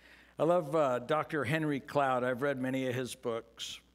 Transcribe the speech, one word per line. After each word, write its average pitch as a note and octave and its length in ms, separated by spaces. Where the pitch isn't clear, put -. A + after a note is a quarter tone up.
I C#3 60
love, D#3+ 320
uh, C3 240
Doctor D3+ 440
Henry D3 360
Cloud. C3 420
I've B2 200
read C#3 180
many C3 260
of B2 80
his B2+ 200
books. - 640